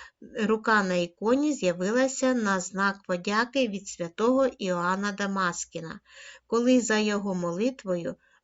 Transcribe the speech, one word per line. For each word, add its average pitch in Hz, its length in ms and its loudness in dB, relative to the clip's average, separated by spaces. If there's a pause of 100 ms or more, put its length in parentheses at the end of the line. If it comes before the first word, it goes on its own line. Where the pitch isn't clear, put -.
(400)
рука 220 440 2
на 185 120 0
іконі 233 580 0
з'явилася 240 800 0
на 202 260 0
знак 196 380 -2 (100)
подяки 220 600 0
від 196 200 -8
святого 233 580 0
Іоанна 190 680 -2
Дамаскіна, 190 880 -4 (480)
коли 240 340 4
за 220 160 0
його 202 380 0
молитвою 180 800 -4 (280)